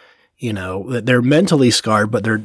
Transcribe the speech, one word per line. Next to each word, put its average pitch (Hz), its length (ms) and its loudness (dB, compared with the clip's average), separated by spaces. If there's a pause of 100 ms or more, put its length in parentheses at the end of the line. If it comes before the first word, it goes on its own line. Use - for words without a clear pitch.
(380)
you 113 160 -6
know, 98 480 -8
they're 123 200 2
mentally 143 500 2
scarred, 107 400 0
but 110 120 -2
they're, 110 220 0